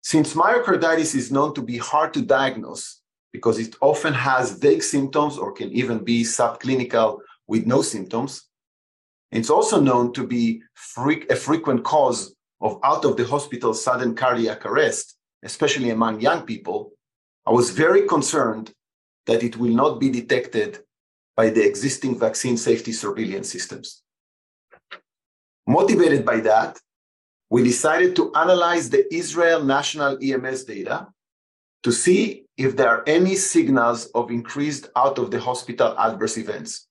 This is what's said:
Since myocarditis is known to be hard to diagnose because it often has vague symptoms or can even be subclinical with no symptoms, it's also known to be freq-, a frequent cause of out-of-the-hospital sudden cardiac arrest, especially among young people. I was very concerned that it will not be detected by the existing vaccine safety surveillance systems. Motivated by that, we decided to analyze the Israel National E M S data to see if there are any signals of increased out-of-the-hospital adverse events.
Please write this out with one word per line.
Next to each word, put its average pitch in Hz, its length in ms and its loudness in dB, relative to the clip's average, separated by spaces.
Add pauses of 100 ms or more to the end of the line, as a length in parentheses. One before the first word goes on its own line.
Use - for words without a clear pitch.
Since 151 340 0
myocarditis 160 800 2
is 117 160 -4
known 147 240 0
to 139 80 -6
be 120 140 -8
hard 151 360 -2
to 147 80 -2
diagnose - 800 -2 (320)
because 110 240 0
it 113 240 -8
often 151 320 2
has 131 380 0
vague 147 320 2
symptoms 143 540 -2
or - 140 -6
can - 200 -10
even 113 320 -2
be 117 200 0
subclinical 120 960 0 (280)
with 113 180 -2
no 127 160 2
symptoms, 117 640 -6 (880)
it's 113 180 -4
also 165 320 4
known 123 320 2
to 135 140 -6
be 117 340 0 (340)
freq-, 147 360 -2
a 123 40 4
frequent 143 480 -2
cause - 520 0 (260)
of 107 220 -4
out-of-the-hospital 123 920 0
sudden 123 420 -2
cardiac 117 500 -2
arrest, 127 520 -2 (260)
especially 139 480 -2
among 110 280 -2
young 156 240 0
people. 101 480 -8 (540)
I - 60 2
was 120 180 4
very 180 380 4
concerned 127 680 0 (540)
that 117 160 2
it 113 140 -4
will 117 160 0
not 135 260 2
be 135 100 2
detected 117 680 -2 (560)
by 113 160 4
the 110 120 4
existing 120 540 0
vaccine 120 400 0
safety 113 340 0
surveillance 98 600 -6
systems. - 500 -14 (1700)
Motivated 165 580 4
by 113 140 2
that, 110 400 2 (680)
we 120 120 4
decided 160 540 2
to - 180 0
analyze 170 560 2
the 135 240 4
Israel 165 500 2
National 139 600 0
E 135 100 0
M 131 120 -4
S 131 180 -6
data - 440 -8 (760)
to 123 80 2
see 185 540 2 (100)
if 131 200 0
there 131 120 2
are 117 180 2
any 180 300 2
signals 120 680 2 (100)
of 117 160 -2
increased 143 640 -6
out-of-the-hospital 120 1040 -2
adverse 110 380 -2
events. - 540 -12